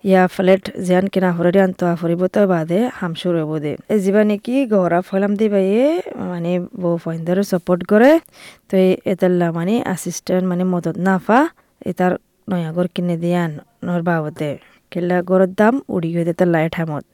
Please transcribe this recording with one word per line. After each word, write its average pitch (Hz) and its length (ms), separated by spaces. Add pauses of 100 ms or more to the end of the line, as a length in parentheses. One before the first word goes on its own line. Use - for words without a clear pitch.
ইয়া 185 220
ফ্লেট 190 380 (140)
যেন 180 340
কিনা 185 200
হরে 175 280
আনতো 185 260
আফরিব 170 400
তো 208 200
বাদে 170 340 (180)
হাম 175 160
শুরু 170 280
হবো 151 160
দে। 147 140 (160)
এ 220 100
যিবা 196 260
নেকি 214 300 (120)
গহরা 180 340
ফলাম 196 360
দি 220 120
বাইয়ে 202 360 (460)
মানে 175 220 (280)
বউ 170 160
ফয়েন্দরে 165 460
সাপোর্ট 180 440
করে। 233 240 (580)
তো - 80
এই 185 140 (140)
এতাল্লা 180 480
মানে 175 220 (100)
অ্যাসিস্ট্যান্ট 180 680
মানে 180 140
মদত 170 340
না 190 160 (120)
পা, 226 120 (460)
এ 196 80
তার 180 200 (360)
নয়া 170 240
ঘর 180 220
কিনে 175 220
দিয়ান 170 340 (340)
নর 175 180
বাবদে। 156 480 (420)
কেল্লা 175 300
ঘরের 185 360
দাম 220 160 (140)
উড়ি 170 260
হয়ে 170 100
যেতে 170 220
লাই 165 220
ঠামত। 156 460